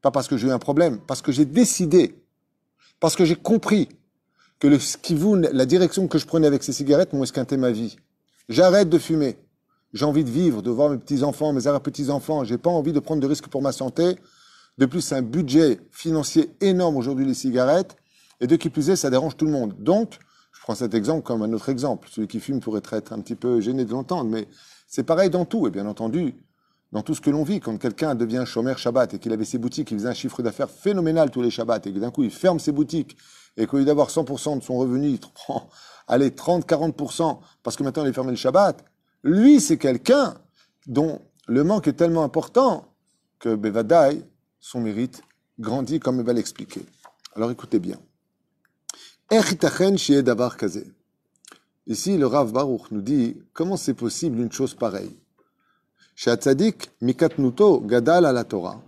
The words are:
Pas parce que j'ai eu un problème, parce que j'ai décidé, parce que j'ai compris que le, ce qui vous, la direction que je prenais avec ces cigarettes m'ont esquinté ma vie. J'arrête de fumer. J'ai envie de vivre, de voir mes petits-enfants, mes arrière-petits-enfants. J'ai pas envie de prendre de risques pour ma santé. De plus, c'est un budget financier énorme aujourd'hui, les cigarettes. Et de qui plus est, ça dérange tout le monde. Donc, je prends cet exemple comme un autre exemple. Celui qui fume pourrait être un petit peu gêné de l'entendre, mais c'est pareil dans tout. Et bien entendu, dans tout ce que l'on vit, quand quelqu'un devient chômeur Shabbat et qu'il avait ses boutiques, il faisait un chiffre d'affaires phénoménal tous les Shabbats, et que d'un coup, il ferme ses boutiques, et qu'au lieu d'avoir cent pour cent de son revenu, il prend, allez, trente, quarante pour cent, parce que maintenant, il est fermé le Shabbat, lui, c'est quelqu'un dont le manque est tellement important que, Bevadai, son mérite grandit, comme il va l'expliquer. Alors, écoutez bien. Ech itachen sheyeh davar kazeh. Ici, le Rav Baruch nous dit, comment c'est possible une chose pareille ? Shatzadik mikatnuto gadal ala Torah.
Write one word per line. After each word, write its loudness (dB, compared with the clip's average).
Pas 2
parce -2
que 0
j'ai -2
eu 2
un -2
problème, 0
parce -8
que -2
j'ai 4
décidé, 2
parce 0
que 4
j'ai 2
compris 0
que 4
le, 6
ce -4
qui -4
vous, 2
la 2
direction 2
que 0
je -4
prenais 2
avec 2
ces -8
cigarettes 2
m'ont -2
esquinté -4
ma 0
vie. -6
J'arrête 6
de 4
fumer. -2
J'ai -2
envie 2
de -2
vivre, 0
de -2
voir 2
mes -4
petits-enfants, -2
mes -2
arrière-petits-enfants. -2
J'ai -4
pas 0
envie 0
de 2
prendre -4
de 0
risques -4
pour -6
ma -2
santé. -2
De 4
plus, -4
c'est -4
un -2
budget 2
financier -2
énorme 2
aujourd'hui, -2
les 0
cigarettes. 0
Et -2
de 4
qui -2
plus -2
est, 4
ça -2
dérange 0
tout -2
le 0
monde. -4
Donc, 0
je -20
prends -6
cet -4
exemple 0
comme -4
un -4
autre -6
exemple. -4
Celui -8
qui -8
fume -6
pourrait -6
être -8
un -10
petit -10
peu 0
gêné -2
de -8
l'entendre, -6
mais -6
c'est -6
pareil 2
dans 0
tout. -2
Et 0
bien -6
entendu, -4
dans -6
tout -4
ce -10
que 0
l'on 0
vit, -2
quand -6
quelqu'un -2
devient -2
chômeur -4
Shabbat 0
et -10
qu'il -4
avait -2
ses -6
boutiques, -6
il -4
faisait -4
un -4
chiffre -8
d'affaires -4
phénoménal 0
tous -4
les 2
Shabbats, -2
et -8
que -6
d'un -4
coup, -2
il 0
ferme 0
ses -4
boutiques, -4
et -2
qu'au -2
lieu 4
d'avoir 2
cent -2
pour -8
cent -4
de -6
son -6
revenu, 0
il -2
prend, -10
allez, 2
trente, -2
quarante -2
pour -8
cent, -2
parce -8
que -6
maintenant, -4
il 0
est -6
fermé -4
le -4
Shabbat, 2
lui, 8
c'est 2
quelqu'un 2
dont -2
le 2
manque 0
est 0
tellement 2
important 0
que, 0
Bevadai, 2
son -10
mérite -6
grandit, -4
comme -2
il -4
va 0
l'expliquer. -8
Alors, -4
écoutez -4
bien. -10
Ech 2
itachen 0
sheyeh 4
davar 0
kazeh. -6
Ici, -2
le 2
Rav 2
Baruch -4
nous -6
dit, -2
comment -4
c'est -4
possible -4
une -4
chose -4
pareille ? -6
Shatzadik 0
mikatnuto 2
gadal 2
ala 0
Torah. -8